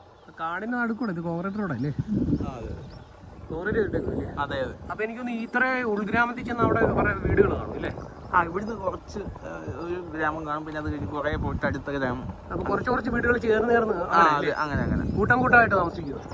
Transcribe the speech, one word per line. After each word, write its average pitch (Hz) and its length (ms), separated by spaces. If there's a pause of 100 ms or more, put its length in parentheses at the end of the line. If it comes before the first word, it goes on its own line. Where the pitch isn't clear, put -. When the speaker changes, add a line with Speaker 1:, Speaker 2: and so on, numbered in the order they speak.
(400)
Speaker 1:
കാടിന്റെ 190 380
നടുക്കൂടെ, 226 380
ഇത് 170 100
കോൺക്രീറ്റ് 175 340
റോഡല്ലേ? 147 300
Speaker 2:
ആ, - 600 (100)
അതെ. 110 120 (800)
Speaker 1:
കോൺക്രീറ്റ് 208 300
ചെയ്തിട്ടേക്കുവല്ലേ? 165 460 (180)
Speaker 2:
അതെ, 143 200
അതെ. 123 100 (180)
Speaker 1:
അപ്പൊ 208 140
എനിക്കൊന്ന് 240 280 (120)
ഇത്ര 240 160 (300)
ഉൾഗ്രാമത്തിൽ 233 560
ചെന്ന് 240 200
അവിടെ 226 140 (140)
കുറെ 208 160 (160)
വീടുകൾ 392 300
കാണും - 200
അല്ലേ? - 140 (420)
Speaker 2:
ആ, 180 60 (100)
ഇവിടുന്ന് 208 340
കുറച്ച്, 180 360 (300)
ആ, - 20 (320)
ഒരു 175 140 (180)
ഗ്രാമം 156 320
കാണും, 151 180
പിന്നെ 151 160
അത് 151 100
കഴിഞ്ഞ് 143 160
കുറേ 151 240 (120)
പോയിട്ട് 139 260
അടുത്ത 135 280
ഗ്രാമം. 127 280 (260)
Speaker 1:
അപ്പൊ 180 180
കുറച്ച് 202 240
കുറച്ച് 240 220
വീടുകൾ 240 300
ചേർന്ന് 220 300
ചേർന്ന് 220 180
Speaker 2:
ആ, 180 80
Speaker 1:
അങ്ങനെ 170 220
Speaker 2:
അതെ, 151 120
Speaker 1:
അല്ലേ? 143 160 (120)
Speaker 2:
അങ്ങനെ, 147 240
അങ്ങനെ. - 160 (140)
Speaker 1:
കൂട്ടം 220 260
കൂട്ടമായിട്ട് 233 380
താമസിക്കുക. 147 380 (140)